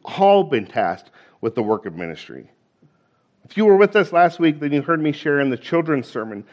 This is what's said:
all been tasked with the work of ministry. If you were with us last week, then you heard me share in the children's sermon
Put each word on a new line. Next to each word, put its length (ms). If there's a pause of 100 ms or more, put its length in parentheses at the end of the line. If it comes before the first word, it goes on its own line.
all 400
been 220
tasked 440 (300)
with 160
the 60
work 240
of 100
ministry. 560 (920)
If 120
you 80
were 140
with 180
us 160
last 260
week, 220
then 120
you 100
heard 180
me 100
share 300
in 80
the 80
children's 500
sermon 460